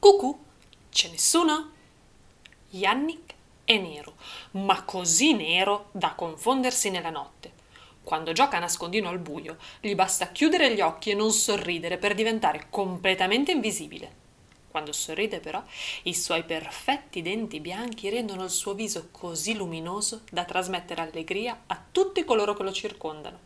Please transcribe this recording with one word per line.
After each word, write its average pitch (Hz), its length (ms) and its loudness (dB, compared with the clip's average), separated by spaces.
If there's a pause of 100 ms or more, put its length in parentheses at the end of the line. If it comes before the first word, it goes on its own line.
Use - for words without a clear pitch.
"Cucù, 339 320 8 (500)
c'è - 200 0
nessuno?" 311 640 4 (960)
Yannick 247 640 0 (300)
è 226 120 4
nero, 160 380 -8 (380)
ma 190 320 0
così 190 480 2
nero 190 580 2
da 170 240 -2
confondersi 247 760 0
nella 170 200 -4
notte. 156 420 -12 (520)
Quando 160 260 -4
gioca 240 280 4
a - 20 0
nascondino 175 480 -2
al 180 100 -4
buio, 160 380 -10 (240)
gli 202 160 -2
basta 185 340 2
chiudere 311 420 4
gli 208 80 0
occhi 165 300 0
e 208 40 4
non 214 180 2
sorridere 175 680 0
per 208 160 0
diventare 214 560 0
completamente 190 800 0
invisibile. 208 640 -4 (560)
Quando 151 220 -6
sorride, 190 480 -4
però, 160 200 -6 (440)
i 175 100 -2
suoi 165 300 0
perfetti 170 760 -4
denti 190 380 -4
bianchi 196 500 -8
rendono 202 360 -4
il 180 60 -6
suo 202 240 -2
viso 202 360 -4
così 175 460 -6
luminoso 180 640 -4 (100)
da 175 140 -2
trasmettere 175 580 -4
allegria 185 640 -6
a - 240 -6
tutti 381 340 2
coloro 208 300 2
che 202 80 -6
lo 190 100 -4
circondano. 160 720 -10